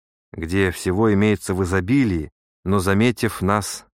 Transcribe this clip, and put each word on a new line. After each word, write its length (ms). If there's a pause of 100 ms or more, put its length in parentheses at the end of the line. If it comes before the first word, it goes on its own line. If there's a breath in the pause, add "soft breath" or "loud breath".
(340)
где 360
всего 460
имеется 400
в 80
изобилии, 680 (340)
но, 140
заметив 640
нас, 540